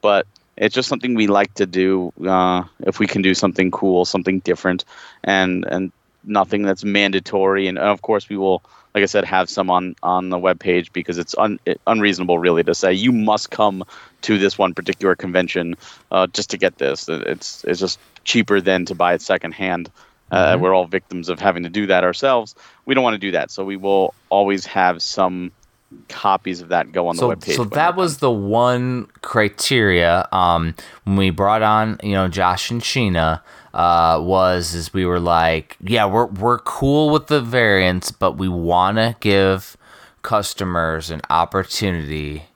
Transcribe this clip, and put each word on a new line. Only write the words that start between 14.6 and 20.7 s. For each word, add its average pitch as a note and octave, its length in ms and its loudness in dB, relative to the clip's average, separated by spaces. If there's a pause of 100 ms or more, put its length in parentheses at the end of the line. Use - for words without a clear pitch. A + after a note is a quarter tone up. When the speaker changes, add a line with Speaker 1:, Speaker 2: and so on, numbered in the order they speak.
Speaker 1:
particular F#2 400 0
convention, F2 600 -2 (360)
uh, F#2 160 2
just G2+ 240 -6
to F#2 80 -6
get F#2+ 180 0
this. C#2 320 -4
It's, - 540 -8
it's F2 160 -4
just F#2 200 -4 (240)
cheaper G#2 380 0
than F#2 240 2
to F#2+ 100 -8
buy F2 180 2
it F2+ 100 -2
secondhand. F2+ 680 -4 (420)
Uh, F2+ 220 4
Speaker 2:
Mm-hmm. F2+ 100 2
Speaker 1:
we're F#2 100 4